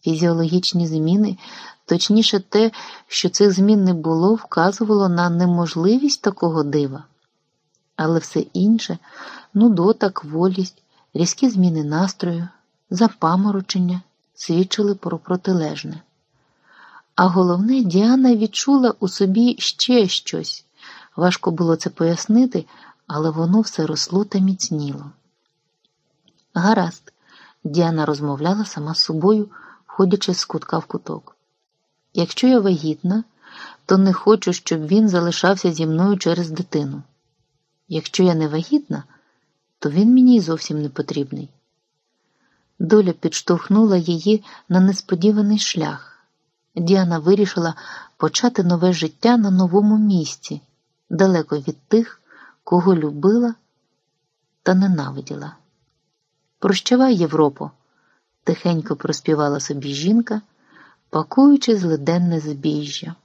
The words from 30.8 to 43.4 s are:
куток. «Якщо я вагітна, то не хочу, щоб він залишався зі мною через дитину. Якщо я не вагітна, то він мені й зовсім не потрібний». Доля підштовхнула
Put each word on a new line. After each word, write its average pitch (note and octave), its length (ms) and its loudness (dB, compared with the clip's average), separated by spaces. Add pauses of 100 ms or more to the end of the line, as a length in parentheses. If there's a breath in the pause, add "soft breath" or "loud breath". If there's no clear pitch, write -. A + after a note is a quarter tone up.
куток. - 500 -12 (800)
«Якщо F3+ 340 -2
я B3+ 120 6
вагітна, F3+ 640 -2 (600 loud breath)
то F#3+ 120 2
не F#3+ 160 4
хочу, F#3 400 2
щоб D#3+ 340 -6
він G#3 220 4
залишався F3 640 0
зі D#3+ 120 -4
мною F3+ 320 0
через E3+ 320 -2
дитину. D3 540 -6 (840)
Якщо E3 360 -4
я F3+ 120 4
не D#3 120 -2
вагітна, D#3 560 -4 (760)
то D3 100 -4
він G3+ 240 4
мені B3+ 220 8
й G#3+ 60 4
зовсім D#3+ 400 -6
не D3 80 -6
потрібний». C#3+ 600 -8 (1300)
Доля F#3 320 4
підштовхнула F#3+ 840 0